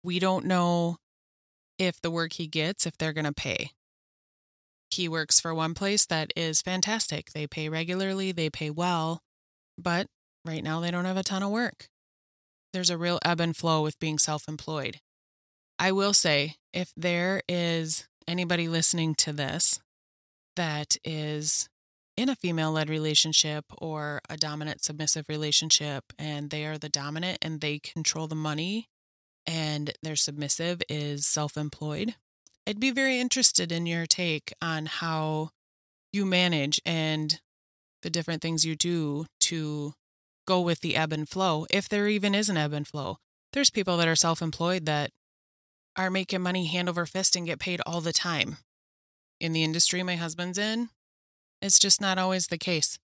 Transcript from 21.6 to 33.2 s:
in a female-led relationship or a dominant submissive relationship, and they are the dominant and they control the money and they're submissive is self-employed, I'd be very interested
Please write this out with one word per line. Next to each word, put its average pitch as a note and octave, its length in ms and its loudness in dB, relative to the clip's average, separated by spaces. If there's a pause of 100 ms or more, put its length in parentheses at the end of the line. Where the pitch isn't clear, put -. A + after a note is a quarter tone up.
in B3+ 120 0
a C4 80 0
female-led D#3 540 0
relationship D#3 720 2 (140)
or D3+ 500 -6
a D#3+ 80 -8
dominant D3+ 480 -6
submissive D3+ 440 -2
relationship, D3+ 760 0 (140)
and D3 320 -6
they D3+ 160 -6
are D#3 120 -6
the D3+ 120 -8
dominant D3+ 520 -4
and D#3+ 180 -6
they D3+ 180 -4
control D#3+ 480 -6
the D#3+ 80 -8
money D#3 540 -4 (580)
and D3+ 460 -4 (100)
they're D#3 120 -6
submissive D3+ 760 -2
is D3 380 -2
self-employed, D3+ 880 -2 (520)
I'd G#3 120 -4
be C4 120 2
very C4 280 2
interested B3 540 4